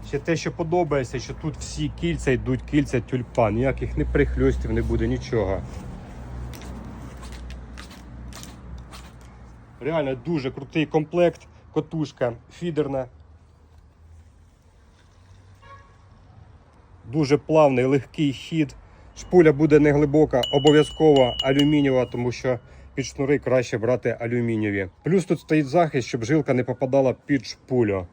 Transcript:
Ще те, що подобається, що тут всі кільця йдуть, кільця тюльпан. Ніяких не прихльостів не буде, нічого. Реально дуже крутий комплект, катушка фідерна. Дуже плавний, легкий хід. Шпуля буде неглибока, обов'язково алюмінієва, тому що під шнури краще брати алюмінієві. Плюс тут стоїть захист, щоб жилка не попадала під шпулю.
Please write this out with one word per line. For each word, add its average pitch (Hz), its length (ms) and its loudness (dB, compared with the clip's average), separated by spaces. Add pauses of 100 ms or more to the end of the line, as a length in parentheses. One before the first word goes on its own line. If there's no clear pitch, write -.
Ще 139 120 -6
те, 165 160 -2
що 156 160 -4
подобається, 156 680 -2
що 117 140 -10
тут 147 240 -8
всі 147 420 -6
кільця 160 320 -2
йдуть, 120 300 0
кільця 135 400 0
тюльпан. 120 540 0
Ніяких 123 420 -2
не 147 80 0
прихльостів 127 680 0
не 117 80 0
буде, 113 260 -2
нічого. 110 540 -2 (4000)
Реально 139 340 -2
дуже 131 360 -4
крутий 139 340 -4
комплект, 165 600 0 (260)
катушка 151 600 -4 (180)
фідерна. 143 540 -4 (4000)
Дуже 143 260 2
плавний, 143 480 4
легкий 139 480 0
хід. 156 420 -4 (420)
Шпуля 160 360 6
буде 151 260 6
неглибока, 147 640 4 (120)
обов'язково 143 800 6 (100)
алюмінієва, 139 600 4
тому 120 260 -4
що 127 280 -2 (340)
під 131 120 -6
шнури 139 340 -2
краще 123 380 0
брати 117 420 -2
алюмінієві. 113 680 -2 (140)
Плюс 175 220 2
тут 165 140 -2
стоїть 156 280 0
захист, 143 400 0
щоб 117 160 -6
жилка 143 300 0
не 123 100 2
попадала 127 520 0 (100)
під 139 200 -2
шпулю. 101 680 -2